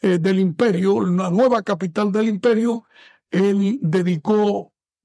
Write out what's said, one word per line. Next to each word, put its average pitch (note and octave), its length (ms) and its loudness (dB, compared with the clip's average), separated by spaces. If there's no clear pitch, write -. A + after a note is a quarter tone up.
eh, F#3 160 2
del F#3+ 200 0
imperio, F#3+ 600 0
la F#3 300 0
nueva A3+ 320 2
capital F#3+ 500 -4
del A3 160 0
imperio, A3+ 560 -2
él G3+ 500 0
dedicó F#3+ 920 -2